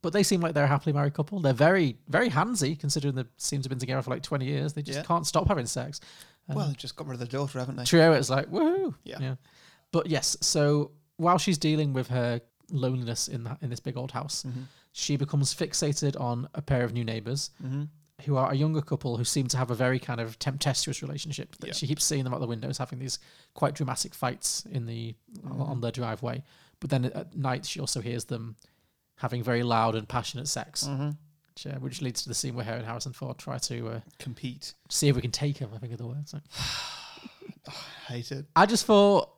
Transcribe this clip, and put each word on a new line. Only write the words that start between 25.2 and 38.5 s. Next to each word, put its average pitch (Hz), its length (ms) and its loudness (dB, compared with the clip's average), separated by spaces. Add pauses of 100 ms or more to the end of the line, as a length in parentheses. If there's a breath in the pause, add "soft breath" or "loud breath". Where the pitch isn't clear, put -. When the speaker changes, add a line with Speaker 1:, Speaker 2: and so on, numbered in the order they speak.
Speaker 2:
Mm-hmm. 131 220 -8
Speaker 1:
on 135 180 -4
their 117 120 -2
driveway. 120 520 -4 (380 soft breath)
But 151 80 -6
then 127 160 2
at - 320 -6
night 135 280 -2
she - 140 -6
also 131 220 -2
hears 120 240 -4
them 113 320 -8 (600 soft breath)
having 123 260 -2
very 120 200 2
loud 113 320 4
and 107 140 -4
passionate 127 380 -4
sex, - 380 -4
Speaker 2:
Mm-hmm. 139 240 -2 (440)
Speaker 1:
which, - 140 -12
uh, 139 120 -6
which 131 220 -8
leads 127 220 -4
to - 60 -10
the 120 60 -4
scene 127 200 -4
where 120 100 -4
her 113 80 -4
and 117 120 -6
Harrison 120 280 -8
Ford 127 240 -8
try 131 220 -8
to, 120 300 -4
uh, 113 100 -6 (180)
Speaker 2:
Compete. - 560 -10 (160)
Speaker 1:
see - 180 4
if 139 80 6
we 123 60 0
can 117 100 -2
take 143 280 -2
him, 117 140 -6
I 117 40 -12
think 117 160 -10
are 117 40 -10
the 117 100 -8
words. 143 260 -8
Like, 147 160 -10
Speaker 2:
<sighs> - 1160 -10
I - 40 -16 (420 loud breath)
hate 120 180 -8
it. 139 140 -8 (100)